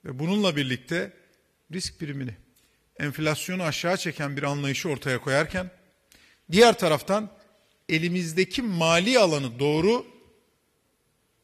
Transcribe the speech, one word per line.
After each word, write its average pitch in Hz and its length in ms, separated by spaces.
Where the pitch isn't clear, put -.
ve 135 140
bununla 185 360
birlikte 147 580
risk - 280
primini, 139 360
enflasyonu 156 640
aşağı 170 340
çeken 143 400
bir 143 60
anlayışı 143 460
ortaya 131 320
koyarken, 160 500
diğer 220 280
taraftan 190 520
elimizdeki 175 720
mali 180 580
alanı 139 400
doğru 160 460